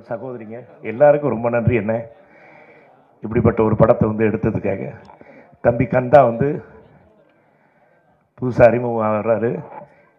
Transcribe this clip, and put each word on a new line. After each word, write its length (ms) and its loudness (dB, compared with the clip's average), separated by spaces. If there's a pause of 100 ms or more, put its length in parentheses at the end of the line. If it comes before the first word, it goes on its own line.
சகோதரிங்க, 500 -12 (240)
எல்லாருக்கும் 540 2
ரொம்ப 140 -2
நன்றி 280 0
அண்ணே, 200 -2 (1200)
இப்படிப்பட்ட 400 2
ஒரு 140 2
படத்தை 320 4
வந்து 200 -2
எடுத்ததுக்காக. 540 -4 (800)
தம்பி 240 0
கந்தா 400 4
வந்து 240 -2 (1900)
புதுசா 220 0
அறிமுகம் 440 2
ஆகுறாரு. 460 -2 (680)